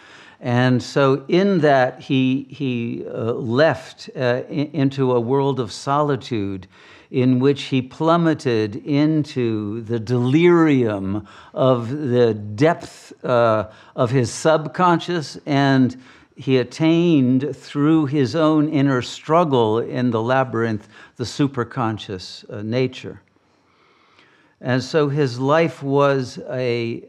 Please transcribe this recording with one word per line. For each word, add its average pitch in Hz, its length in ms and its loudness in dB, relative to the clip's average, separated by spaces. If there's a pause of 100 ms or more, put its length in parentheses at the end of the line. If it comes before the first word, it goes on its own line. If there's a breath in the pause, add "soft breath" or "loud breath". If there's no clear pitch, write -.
(400 loud breath)
And 123 420 2
so 139 460 2
in 190 320 2
that, 135 400 2
he, 131 480 0
he, 123 580 -6
uh, 113 260 -4
left, 131 840 -2
uh, 127 320 -2
i-, 147 240 -4
into 135 400 0
a 120 80 2
world 135 400 -2
of 110 100 -6
solitude 117 960 -4 (460 loud breath)
in 127 260 2
which 139 260 0
he 131 180 -2
plummeted 143 920 0
into 127 1080 -2
the 113 180 -4
delirium 123 1300 2 (240 loud breath)
of 127 380 0
the 123 440 2
depth, 107 800 -2 (100)
uh, 117 480 2 (240 loud breath)
of 123 160 0
his 127 220 0
subconscious, 160 1120 0
and 135 500 2 (420 loud breath)
he 131 200 0
attained 143 1000 2
through 151 520 0
his 131 280 0
own 156 340 2
inner 139 340 0
struggle 127 760 0
in 127 320 -2
the 110 120 0
labyrinth, 117 680 -2 (280 loud breath)
the 123 80 -6
superconscious, 113 1300 -6
uh, 104 120 -12
nature. 123 580 -6 (1400 soft breath)
And 127 220 -2
so 147 280 0
his 139 280 -2
life 156 440 0
was 139 560 0 (100)
a, 120 600 -4